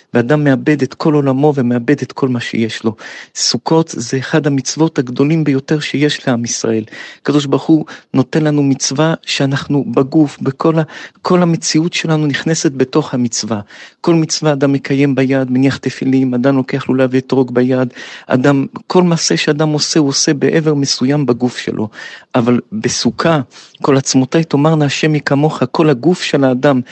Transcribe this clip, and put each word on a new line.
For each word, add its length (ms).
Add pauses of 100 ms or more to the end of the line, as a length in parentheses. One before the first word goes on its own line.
(140)
ואדם 300
מאבד 380
את 120
כל 200
עולמו 420
ומאבד 460
את 100
כל 160
מה 120
שיש 440
לו. 120 (400)
סוכות 600
זה 200
אחד 300
המצוות 520
הגדולים 440
ביותר 360
שיש 480
לעם 180
ישראל. 380 (380)
הקדוש 240
ברוך 180
הוא 220 (280)
נותן 300
לנו 200
מצווה 500 (120)
שאנחנו 600
בגוף, 500 (140)
בכל 280
ה-, 40 (380)
כל 200
המציאות 520
שלנו 340
נכנסת 440
בתוך 420
המצווה. 460 (420)
כל 140
מצווה 360
אדם 220
מקיים 420
ביד, 360
מניח 260
תפילין, 560
אדם 220
לוקח 340
לולב 240
ואתרוג 400
ביד, 400 (340)
אדם, 380 (220)
כל 160
מעשה 340
שאדם 320
עושה, 300
הוא 100
עושה 240
בעבר 400
מסוים 520
בגוף 320
שלו. 320 (460)
אבל 240 (120)
בסוכה, 720 (400)
"כל 160
עצמותי 460
תאמרנה 420
השם 260
מי 100
כמוך", 500
כל 180
הגוף 320
של 220
האדם 380 (100)